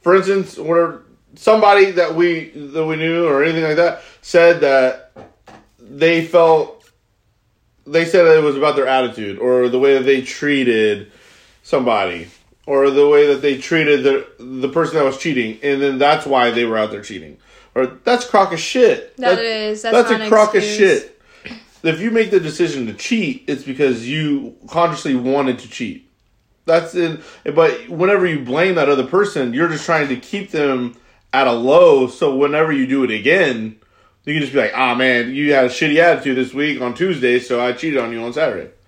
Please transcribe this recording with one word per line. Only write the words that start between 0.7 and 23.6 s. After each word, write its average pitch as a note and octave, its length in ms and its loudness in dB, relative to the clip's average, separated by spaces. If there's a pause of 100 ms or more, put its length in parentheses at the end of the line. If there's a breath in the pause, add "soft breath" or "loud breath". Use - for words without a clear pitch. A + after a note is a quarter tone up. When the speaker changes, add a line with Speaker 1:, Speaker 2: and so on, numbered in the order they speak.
Speaker 1:
somebody G3+ 580 4
that E3+ 220 0
we, E3 360 -2
that D3 360 -8
we D#3 120 -4
knew E3 280 -2
or C#3 160 2
anything E3 220 0
like D3+ 140 -2
that E3+ 260 0 (180 loud breath)
said E3+ 400 4
that C3+ 500 2 (680)
they D#3+ 440 0
felt, D#3+ 540 2 (1080)
they D#3+ 180 0
said F3 200 4
that D#3+ 120 8
it D3+ 60 4
was C#3+ 120 0
about C#3+ 200 0
their C3+ 120 0
attitude A2 520 -2
or B2 280 2
the B2 120 0
way C#3 160 4
that C3 80 0
they C3+ 180 2
treated A#2 920 -2 (520 soft breath)
somebody G2 640 -2 (400)
or C#3 240 2
the C#3+ 160 4
way D3 200 6
that C3+ 140 0
they C#3 160 -2
treated D3 460 0
the, C3+ 240 0 (120)
the B2+ 300 -8
person D#3 260 -2
that D3 80 2
was C3+ 140 -2
cheating, A#2+ 460 -6
and C#3 180 -2
then C3+ 160 -2
that's D3+ 280 2
why B2 260 0
they A#2 120 -2
were A2+ 140 -2
out G#2+ 140 -2
there G#2 100 -12
cheating. D#2 360 -16 (360 soft breath)
Or C3 140 0
that's A#3+ 380 -2
a - 40 -16
crock F#3+ 240 2
of D#3 60 -8
shit. - 580 0
Speaker 2:
That B3 200 0
Speaker 1:
That, A3+ 80 -6
Speaker 2:
is. G#3+ 360 -6
That's A3+ 140 -4
Speaker 1:
that's A3+ 160 2
Speaker 2:
not A3 100 -2
Speaker 1:
a - 40 -8
Speaker 2:
an G#3+ 40 -6
Speaker 1:
crock G#3+ 200 4
of G#3 140 0
Speaker 2:
excuse. F3+ 380 0
Speaker 1:
shit. - 200 -20 (640 loud breath)
If D#3+ 160 -2
you A3 120 -4
make A3 180 0
the G3 100 2
decision D3+ 460 -4
to G#2+ 80 -10
cheat, F3 540 -4
it's C3+ 160 -6